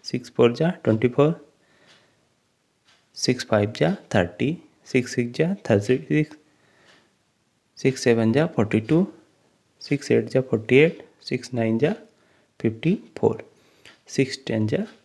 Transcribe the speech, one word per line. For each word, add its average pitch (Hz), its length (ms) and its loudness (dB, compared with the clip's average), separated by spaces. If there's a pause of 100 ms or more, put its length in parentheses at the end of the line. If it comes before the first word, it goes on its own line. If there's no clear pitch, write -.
सिक्स - 320 -8
फ़ोर 120 200 4
जा 160 140 0 (140)
ट्वेंटी 110 240 2 (100)
फ़ोर, 151 160 4 (1900)
सिक्स 127 240 -2
फ़ाइव 107 300 2
जा 165 140 2 (200)
थर्टी, 117 360 0 (420)
सिक्स 127 220 -2
सिक्स 120 240 -4
जा 170 160 0 (160)
थर्टी 107 260 2 (120)
सिक्स, 151 280 -2 (1400)
सिक्स 131 260 -2
सेवन 113 280 4
जा 147 140 2 (100)
फ़ोर्टी 110 240 0
टू, 165 260 2 (760)
सिक्स - 280 -6
एट 113 200 2
जा 131 100 2 (100)
फ़ोर्टी 113 260 2
एट, 160 320 4 (200)
सिक्स - 260 -8
नाइन 113 240 0
जा 151 140 2 (680)
फ़िफ़्टी 120 400 -2 (180)
फ़ोर, - 300 -2 (680)
सिक्स - 300 -4
टेन 110 200 -2
जा 170 200 -4 (180)